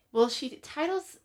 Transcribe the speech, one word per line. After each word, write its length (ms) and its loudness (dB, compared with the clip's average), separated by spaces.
Well, 160 6
she 220 -6
titles, 640 -4